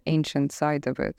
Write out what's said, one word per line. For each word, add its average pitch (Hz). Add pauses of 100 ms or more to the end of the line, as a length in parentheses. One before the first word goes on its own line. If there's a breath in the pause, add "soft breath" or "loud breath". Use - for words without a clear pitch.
ancient 151
side 151
of 131
it. -